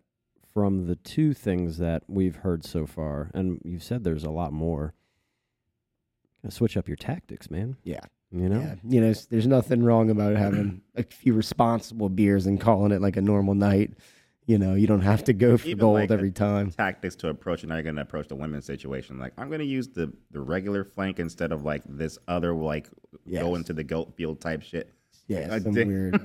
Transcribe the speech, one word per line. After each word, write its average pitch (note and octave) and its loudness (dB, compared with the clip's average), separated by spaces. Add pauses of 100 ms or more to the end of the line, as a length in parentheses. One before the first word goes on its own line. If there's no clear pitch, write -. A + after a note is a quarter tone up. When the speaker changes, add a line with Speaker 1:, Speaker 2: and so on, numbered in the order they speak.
(540)
Speaker 1:
from G2 2
the F2 0
two D3+ 0
things F2 -2
that E2 -2
we've F#2+ 0
heard F2 -2
so D#2 -4
far, D2 -6
and F#2 -2
you've E2+ -8
said A#2+ -6
there's D#2+ -2
a D#2 -6
lot D#2 -4
more, D#2 -4 (1500)
kinda G2+ -10
switch A#2 0
up F#2 -2
your D2+ -6
tactics, - -10
man. A#2 -6
Speaker 2:
Yeah. E2+ -10 (280)
Speaker 1:
You F2+ -2
know? G#2+ 0
Speaker 2:
Yeah. D3+ -8 (120)
You B2 6
know, A2+ 6
s-, A2 0
there's A2+ 0
nothing B2+ 4
wrong A2+ 6
about G#2 2
having G2+ 0
<clears throat> - -20
a A#2+ -4
few - 0
responsible A2+ 0
beers G2 4
and G2 2
calling G#2 4
it, F#2+ 2
like, G2 2
a F#2+ 0
normal G2+ 2
night. G2+ 4 (560)
You A2+ 6
know, F#2+ 2
you G2+ 6
don't G#2 4
have G#2 4
to B2+ 4
go A#2 6
for D#3 -2
Speaker 3:
Even, G#2+ -4
Speaker 2:
gold G#2+ 6
Speaker 3:
like, G#2 2
Speaker 2:
every G2+ 2
Speaker 3:
the F2+ -10
Speaker 2:
time. G2+ 0
Speaker 3:
tactics F#2 -4
to E2 -8
approach, D#2+ -6
and D#2+ -12
how D#2+ -4
you're D#2+ -4
gonna D2+ -6
approach D2 -8
the C#2+ -10
women's D2 -8
situation. C2+ -10
Like, B1+ -12
I'm C#3 -12
gonna D#3 -8
use C3 -4
the, D#2+ -4 (200)
the D2 -10
regular F#2+ -2
flank F#2+ -6
instead E2 -4
of, D2 -6
like, D2 -4
this D2 -8
other, F2 -2
like, D#2 -4 (380)
Speaker 2:
Yes. E2+ -4
Speaker 3:
go F2 0
into E2+ -6
the D2+ -6
goat D#2+ -6
field D#2 -6
type D#2+ -6
shit. - -10 (360)
Speaker 2:
Yeah, E2+ -4
Speaker 3:
I A2 -2
Speaker 2:
some G#2 -2
Speaker 3:
did. A#2 2
Speaker 2:
weird, F#2+ -2 (100)